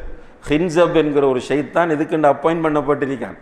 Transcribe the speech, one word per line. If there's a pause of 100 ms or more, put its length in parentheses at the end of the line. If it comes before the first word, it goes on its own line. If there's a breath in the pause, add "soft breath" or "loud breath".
(480 loud breath)
ஹின்சப்
என்கிற
ஒரு
ஷைத்தான்
இதுக்குண்டு
அப்பாயிண்ட்
பண்ணப்பட்டிருக்கான்.